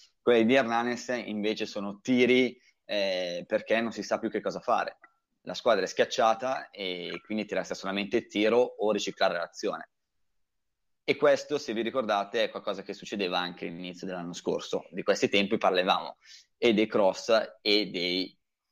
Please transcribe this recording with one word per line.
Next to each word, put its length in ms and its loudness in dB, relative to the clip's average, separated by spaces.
Quelli 240 6
di 100 4
Hernanes 540 0
invece 420 -4
sono 340 -10
tiri, 580 4
eh, 640 -2
perché 340 0
non 120 -2
si 100 -6
sa 160 -2
più 120 -4
che 100 -2
cosa 200 -4
fare. 380 0
La 80 -8
squadra 300 2
è 20 0
schiacciata 840 0
e 540 -8
quindi 200 -4
ti 100 -6
resta 200 -4
solamente 420 -4
il 100 0
tiro 320 2
o 320 0
riciclare 460 0
l'azione. 540 -6
E 60 2
questo, 420 2
se 160 -6
vi 100 -2
ricordate, 600 -2
è 80 -2
qualcosa 320 -8
che 100 -10
succedeva 460 -4
anche 300 -6
all'inizio 400 -10
dell'anno 240 -8
scorso. 580 -6
Di 140 -10
questi 240 2
tempi 280 2
parlavamo 600 0
e 160 4
dei 140 4
cross 420 2
e 300 2
dei 460 -2